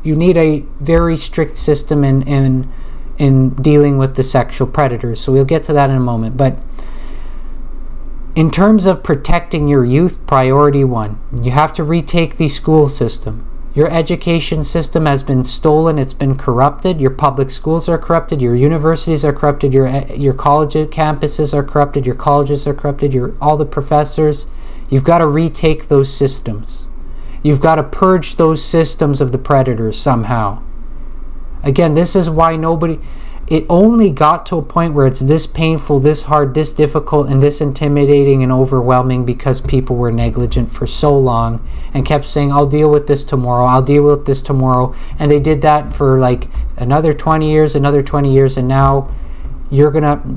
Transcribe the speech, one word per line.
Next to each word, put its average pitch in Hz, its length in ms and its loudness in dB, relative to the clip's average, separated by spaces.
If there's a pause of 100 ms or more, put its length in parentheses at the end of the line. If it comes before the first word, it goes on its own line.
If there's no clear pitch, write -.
you 156 140 -2
need 170 200 4
a 156 260 2 (180)
very 165 360 2
strict - 400 -4
system 147 480 0
in, 135 200 2
in 131 440 0 (540)
in 131 300 4
dealing 143 480 4
with 135 160 0
the 131 80 0
sexual 127 440 -2
predators. 117 540 -2
So 135 100 -2
we'll 135 140 4
get 156 200 0
to 160 80 -2
that 143 180 4
in 135 40 0
a 131 40 2
moment. 117 360 -2
But 135 180 2 (1800)
in 160 140 4
terms 196 360 4
of 185 180 0
protecting 156 640 0
your 139 180 4
youth, 147 400 0
priority 139 580 4
one, 110 360 -2 (240)
you 123 80 0
have 151 220 2
to 170 100 -4
retake 165 540 0
the 156 120 0
school 151 400 2
system. 113 580 -4 (260)
Your 151 160 2
education 165 760 -2
system 156 420 -2
has 139 180 0
been 127 200 0
stolen, 156 540 0
it's 135 160 -4
been 135 240 -2
corrupted, 147 640 0
your 135 120 2
public 135 400 -2
schools 160 360 -4
are 170 100 0
corrupted, 165 440 -2
your 120 140 2
universities 156 680 0
are 147 80 2
corrupted, 143 420 0
your, 135 140 4 (280)
your 139 180 0
college 147 400 0
campuses 151 800 -2
are 143 100 0
corrupted, 143 420 -2
your 127 100 -2
colleges 143 520 0
are 143 60 -2
corrupted, 139 400 -2
your, 127 260 -2
all 151 160 2
the 147 100 0
professors. 151 800 -2 (440)
You've 135 160 0
gotta 165 220 4
retake 160 600 0
those 139 260 2
systems. - 720 -4 (580)
You've 143 180 2
gotta 160 220 2
purge 185 520 0
those 160 260 2
systems 151 600 0
of 127 100 0
the 127 60 -2
predators 123 600 0
somehow. 113 640 -2 (1000)
Again, 151 300 2
this 170 220 0
is 175 140 2
why 165 280 2
nobody, 160 420 -2 (480)
it 160 220 0
only 214 400 6
got 156 380 2
to 180 100 -2
a 156 40 -2
point 165 320 -2
where 143 120 4
it's 131 140 0
this 151 260 2
painful, 156 540 0
this 147 240 2
hard, 143 300 0
this 151 200 -2
difficult, 147 540 0
and 135 140 2
this 143 200 2
intimidating 143 800 2
and 127 100 0
overwhelming 127 720 2
because 123 360 -2
people 127 340 0
were 120 160 0
negligent 120 600 -2
for - 160 -6
so 147 300 2
long 120 480 0 (280)
and 139 120 -2
kept 143 200 0
saying, 143 260 -2
"I'll 143 140 2
deal 151 240 2
with 147 180 2
this 139 160 0
tomorrow, 123 420 0
I'll 127 180 4
deal 143 200 4
with 143 220 2
this 135 160 -2
tomorrow." 131 540 0 (240)
And 147 100 0
they 147 100 4
did 143 220 0
that 151 320 2
for, 135 240 2
like, 123 300 0 (300)
another 147 360 0
twenty 156 380 0
years, 151 240 2
another 143 260 2
twenty 143 300 0
years, 135 260 4
and 127 100 -2
now 139 420 2 (600)
you're 143 220 4
gonna, 147 300 0 (160)